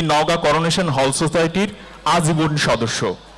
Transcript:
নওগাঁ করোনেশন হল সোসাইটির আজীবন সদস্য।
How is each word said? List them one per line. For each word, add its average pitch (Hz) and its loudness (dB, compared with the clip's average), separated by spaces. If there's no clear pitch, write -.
নওগাঁ 156 2
করোনেশন 165 0
হল 135 0
সোসাইটির 165 0
আজীবন 156 2
সদস্য। 113 -2